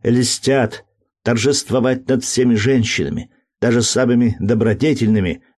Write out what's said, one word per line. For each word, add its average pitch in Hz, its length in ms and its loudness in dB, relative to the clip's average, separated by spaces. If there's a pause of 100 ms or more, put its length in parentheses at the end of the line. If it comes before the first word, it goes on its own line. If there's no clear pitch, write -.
льстят, 120 800 0 (380)
торжествовать 127 840 0
над 127 140 0
всеми 123 320 0
женщинами, 107 760 -2 (300)
даже 117 200 2
самыми 120 580 2
добродетельными, 110 1040 0 (140)